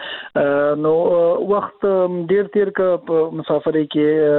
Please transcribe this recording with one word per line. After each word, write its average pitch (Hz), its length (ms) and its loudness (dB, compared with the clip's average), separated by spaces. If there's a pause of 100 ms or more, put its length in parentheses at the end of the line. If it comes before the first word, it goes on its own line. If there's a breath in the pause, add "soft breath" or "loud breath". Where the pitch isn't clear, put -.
(360 loud breath)
اه، 147 400 0
نو، 156 180 0
اه، 175 460 2
وخت، 196 460 -4
ام، 180 400 0
ډیر 196 180 2
تیر 202 260 0
که 185 380 0
په 165 240 0
مسافرۍ 156 640 -2
کې، 151 120 2 (340)